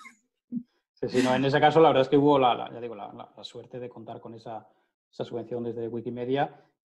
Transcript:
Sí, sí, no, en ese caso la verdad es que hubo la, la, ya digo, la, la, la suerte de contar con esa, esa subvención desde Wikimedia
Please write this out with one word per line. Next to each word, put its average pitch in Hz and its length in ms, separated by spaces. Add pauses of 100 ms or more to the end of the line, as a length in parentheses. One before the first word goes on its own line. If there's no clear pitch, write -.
(920)
Sí, 120 160
sí, 127 140
no, 127 120
en 131 80
ese 139 160
caso 151 220
la 156 80
verdad 131 140
es 135 60
que 147 80
hubo 143 220
la, 120 160
la, - 180
ya 117 60
digo, 117 160
la, 101 180
la, 117 220
la 104 80
suerte 120 360
de 120 100
contar 113 320
con 113 120
esa, 113 340 (440)
esa - 140
subvención 120 380
desde 117 260
Wikimedia 123 760 (220)